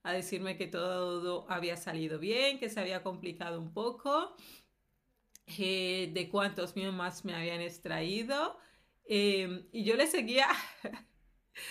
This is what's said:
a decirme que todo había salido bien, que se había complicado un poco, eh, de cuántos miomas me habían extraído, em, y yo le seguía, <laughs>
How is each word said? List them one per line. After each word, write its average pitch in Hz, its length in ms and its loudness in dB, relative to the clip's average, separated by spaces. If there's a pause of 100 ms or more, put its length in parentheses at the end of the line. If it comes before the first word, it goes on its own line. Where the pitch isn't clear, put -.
a 175 100 0
decirme 185 440 -2
que 185 100 -2
todo 180 800 0
había 170 280 0
salido 160 420 -2
bien, 262 400 2
que 226 100 -2
se 220 100 -4
había 185 240 -2
complicado 170 560 -6
un 165 140 -8
poco, 277 640 0 (1200)
eh, 185 560 2
de 175 160 -2
cuántos 196 460 0
miomas 185 500 -2
me 175 100 -4
habían 170 260 -2
extraído, 185 960 -2 (480)
em, 196 640 2
y 226 120 -2
yo 220 120 6
le 294 120 6
seguía, 262 400 4
<laughs> - 600 -4 (640)